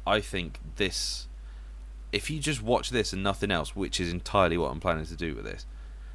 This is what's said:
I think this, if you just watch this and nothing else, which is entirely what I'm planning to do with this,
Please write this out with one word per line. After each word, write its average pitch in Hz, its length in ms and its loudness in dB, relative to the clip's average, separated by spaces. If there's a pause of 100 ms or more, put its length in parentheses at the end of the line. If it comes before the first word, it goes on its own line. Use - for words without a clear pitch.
I 104 140 6
think 87 400 -2 (160)
this, - 520 -2 (840)
if - 180 0
you 156 100 -2
just 139 220 0
watch 113 280 4
this 117 240 2
and 95 100 -2
nothing 98 280 2
else, 80 240 0
which - 240 0
is 87 120 0
entirely 87 460 4
what 76 140 2
I'm 78 80 -4
planning 82 260 2
to 78 100 -8
do 80 200 -2
with 52 100 -6
this, 50 200 -8 (500)